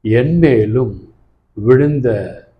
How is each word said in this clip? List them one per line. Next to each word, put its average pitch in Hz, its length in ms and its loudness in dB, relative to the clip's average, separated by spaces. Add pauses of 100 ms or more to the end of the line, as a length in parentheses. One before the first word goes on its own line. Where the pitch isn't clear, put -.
என் 127 360 0
மேலும் 117 760 0 (400)
விழுந்த 123 840 0 (200)